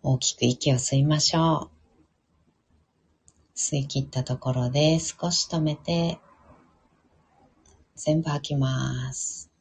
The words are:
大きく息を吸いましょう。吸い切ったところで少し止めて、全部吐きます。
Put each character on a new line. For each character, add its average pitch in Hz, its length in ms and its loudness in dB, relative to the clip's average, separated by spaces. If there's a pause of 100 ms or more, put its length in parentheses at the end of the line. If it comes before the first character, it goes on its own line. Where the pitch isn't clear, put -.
大 135 160 2
き - 180 -2
く - 80 -2
息 127 280 2
を - 20 6
吸 127 220 0
い 139 80 4
ま 151 160 2
し - 160 2
ょ 160 340 2
う。 - 1900 -20
吸 - 200 -4
い 139 100 -2
切 139 140 -4
っ 135 80 -4
た 127 160 -4
と 131 140 -4
こ 131 160 -4
ろ 123 160 0
で 156 280 4
少 170 320 -4
し - 180 -2
止 165 120 -2
め 151 160 0
て、 170 420 -2 (1800)
全 156 280 0
部 156 80 -2
吐 143 240 -4
き - 20 2
ま 131 560 -2
す。 - 480 -10